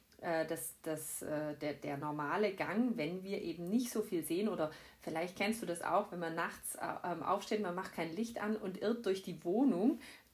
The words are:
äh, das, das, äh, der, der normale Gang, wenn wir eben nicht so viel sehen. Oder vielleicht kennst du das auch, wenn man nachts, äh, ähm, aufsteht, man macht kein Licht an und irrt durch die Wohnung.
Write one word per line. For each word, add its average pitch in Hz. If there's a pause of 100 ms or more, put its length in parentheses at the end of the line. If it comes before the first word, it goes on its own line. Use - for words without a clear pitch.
(200)
äh, 160
das, 165
das, 156
äh, 151
der, 147
der 143
normale 151
Gang, 208
wenn 175
wir 196
eben 170
nicht 233
so 214
viel 175
sehen. 190
Oder 156 (300)
vielleicht 175
kennst 220
du 180
das -
auch, 196
wenn 180
man 165
nachts, -
äh, - (180)
ähm, 170
aufsteht, 208
man 180
macht 175
kein 165
Licht 226
an 214
und 190
irrt 233
durch 190
die 165
Wohnung. 214 (320)